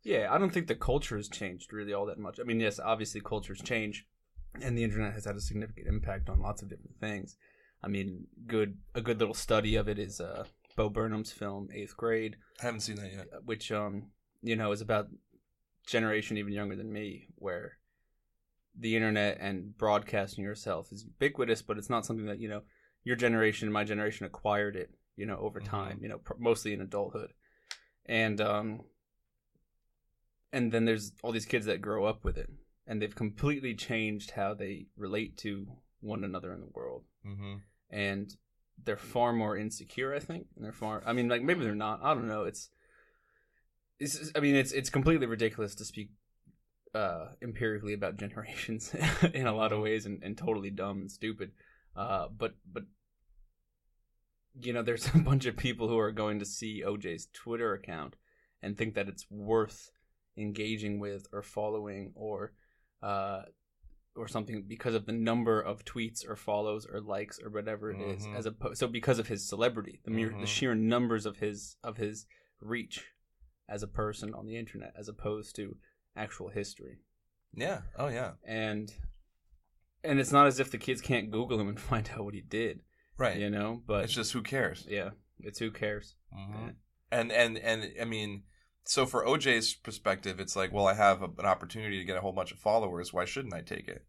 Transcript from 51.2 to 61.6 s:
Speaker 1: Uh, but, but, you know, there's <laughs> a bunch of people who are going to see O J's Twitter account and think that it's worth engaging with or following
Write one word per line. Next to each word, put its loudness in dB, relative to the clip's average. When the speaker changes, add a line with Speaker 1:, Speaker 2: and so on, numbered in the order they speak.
Speaker 1:
Uh, 0
but, -4
but, -8
you -4
know, 0
there's 0
<laughs> 2
a 12
bunch 4
of 0
people 0
who 4
are 4
going 0
to -4
see -6
O 0
J's -6
Twitter -2
account -8
and -4
think 0
that 0
it's -12
worth 0
engaging -2
with -6
or -6
following -6